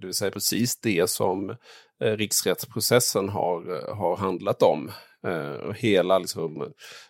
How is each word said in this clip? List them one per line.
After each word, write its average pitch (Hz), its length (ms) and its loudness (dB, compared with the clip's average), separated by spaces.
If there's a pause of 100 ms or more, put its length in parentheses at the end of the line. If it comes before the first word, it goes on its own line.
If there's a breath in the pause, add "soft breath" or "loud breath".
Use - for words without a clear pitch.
det - 40 -12
vill 92 80 -10
säga 95 180 -2
precis 104 480 -2
det 92 300 2
som, 98 400 0 (540 soft breath)
eh, 110 140 2
riksrättsprocessen 101 1120 0
har, 87 600 -4
eh, - 60 -8
har 92 220 0
handlat 95 460 0
om. 76 280 4 (360 loud breath)
Eh, 73 400 -6
och 104 80 -6
hela 95 440 4
liksom 82 520 -6 (380 loud breath)